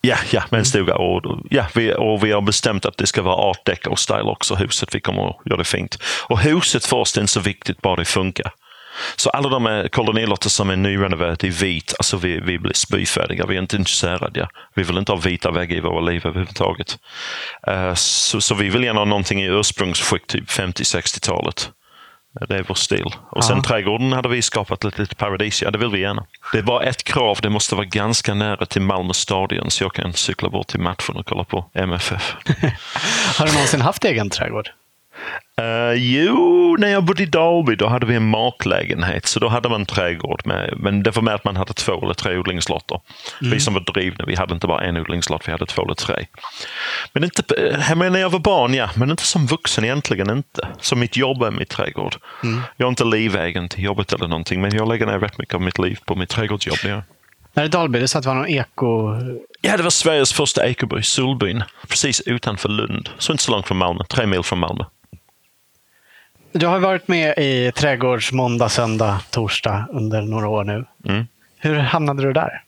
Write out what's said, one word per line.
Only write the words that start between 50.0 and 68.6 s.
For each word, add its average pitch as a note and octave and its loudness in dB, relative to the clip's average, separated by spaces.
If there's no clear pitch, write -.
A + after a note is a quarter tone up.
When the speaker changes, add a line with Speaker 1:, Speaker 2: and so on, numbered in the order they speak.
Speaker 1:
inte. A#2+ -4
Så - 0
mitt A#2+ 0
jobb C3 0
är G#2+ 0
min - -4
trädgård. - -4
Speaker 2:
Mm. A#2 -2
Speaker 1:
Jag B2+ 0
är B2+ 2
inte B2 0
livegen F#2 0
till F#2 -4
jobbet G2+ 0
eller F2+ -2
någonting, E2 -2
men G2+ 0
jag A2 2
lägger A2+ 0
ner G#2 0
rätt G2+ -2
mycket - -6
av F2 0
mitt F#2 0
liv F#2 0
på E2+ -2
mitt F2+ -4
trädgårdsjobb, G2+ -2
ja. G2+ -4
Speaker 2:
När D3 2
det D#3 0
är - -
Dalby, D#3 2
det C3 2
sa D#3+ 0
att B2+ -4
det C3+ 0
var C3 0
någon C3+ -2
eko- A#2+ -2
Speaker 1:
Ja, G3+ 2
det E3+ 0
var F3 2
Sveriges D#3 4
första - 2
ekoby, A#2+ -2
Solbyn. B2 0
Precis - 0
utanför A2 -2
Lund. G#2+ -2
Så - -2
inte D3 2
så - 0
långt G2+ 0
från F#2+ 2
Malmö. F2 2
Tre A#2+ 2
mil F#2 2
från F#2 -2
Malmö. E2+ -2
Speaker 2:
Du E3+ 2
har F#3 4
varit F#3 2
med D#3+ 2
i C3 2
Trädgårds B2+ 2
måndag, A#2+ 2